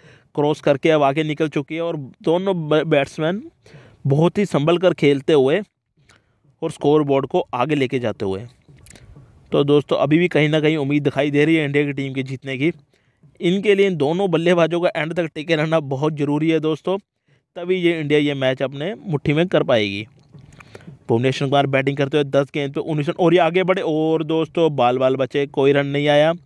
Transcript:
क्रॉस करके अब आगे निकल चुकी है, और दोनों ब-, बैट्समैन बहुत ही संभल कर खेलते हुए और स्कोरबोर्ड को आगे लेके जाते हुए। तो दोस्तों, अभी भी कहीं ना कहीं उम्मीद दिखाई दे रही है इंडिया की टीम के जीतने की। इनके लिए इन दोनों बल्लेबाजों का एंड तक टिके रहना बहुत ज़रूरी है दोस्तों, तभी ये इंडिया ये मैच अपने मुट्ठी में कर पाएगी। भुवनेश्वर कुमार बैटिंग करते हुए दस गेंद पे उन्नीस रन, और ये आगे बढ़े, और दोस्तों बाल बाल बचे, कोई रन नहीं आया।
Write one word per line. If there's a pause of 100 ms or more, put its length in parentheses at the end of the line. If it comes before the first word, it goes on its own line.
(360)
क्रॉस
करके
अब
आगे
निकल
चुकी
है,
और
दोनों
ब-,
बैट्समैन (560)
बहुत
ही
संभल
कर
खेलते
हुए (1000)
और
स्कोरबोर्ड
को
आगे
लेके
जाते
हुए। (1040)
तो
दोस्तों,
अभी
भी
कहीं
ना
कहीं
उम्मीद
दिखाई
दे
रही
है
इंडिया
की
टीम
के
जीतने
की। (680)
इनके
लिए
इन
दोनों
बल्लेबाजों
का
एंड
तक
टिके
रहना
बहुत
ज़रूरी
है
दोस्तों, (580)
तभी
ये
इंडिया
ये
मैच
अपने
मुट्ठी
में
कर
पाएगी। (1000)
भुवनेश्वर
कुमार
बैटिंग
करते
हुए
दस
गेंद
पे
उन्नीस
रन,
और
ये
आगे
बढ़े,
और
दोस्तों
बाल
बाल
बचे,
कोई
रन
नहीं
आया। (120)